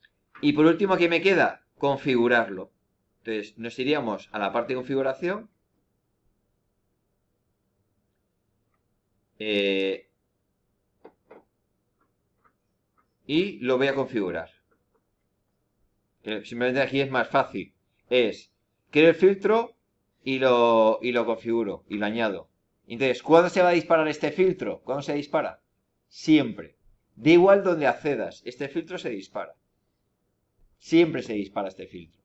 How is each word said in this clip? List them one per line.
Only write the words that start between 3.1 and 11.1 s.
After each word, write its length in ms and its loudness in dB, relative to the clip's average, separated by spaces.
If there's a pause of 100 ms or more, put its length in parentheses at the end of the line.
Entonces, 380 -10
nos 220 -12
iríamos 540 -4
a 80 -6
la 120 -2
parte 200 -4
de 60 -4
configuración. 720 -4 (4000)
Eh, 680 -2 (3250)